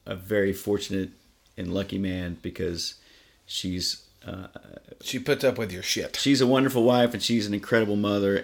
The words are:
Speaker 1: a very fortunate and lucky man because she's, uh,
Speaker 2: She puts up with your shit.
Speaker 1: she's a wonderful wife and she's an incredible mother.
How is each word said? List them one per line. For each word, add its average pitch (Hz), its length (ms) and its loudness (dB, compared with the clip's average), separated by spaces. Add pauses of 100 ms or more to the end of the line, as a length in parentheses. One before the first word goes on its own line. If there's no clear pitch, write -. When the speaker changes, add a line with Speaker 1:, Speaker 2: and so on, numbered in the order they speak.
Speaker 1:
a - 100 -8
very 98 380 0
fortunate 101 580 -2 (460)
and 90 160 -6
lucky 98 260 -2
man 90 440 -4
because 87 520 -6 (520)
she's, - 560 -6 (240)
uh, 92 220 -10 (540)
Speaker 2:
She 135 160 -6
puts 135 260 0
up 123 140 4
with 104 140 -4
your 90 100 -10
shit. - 340 -4
Speaker 1:
she's 139 240 4
a 127 60 6
wonderful 131 360 4
wife 120 320 6
and 104 80 -4
she's 113 240 2
an 104 80 -2
incredible 104 420 2
mother. 101 480 2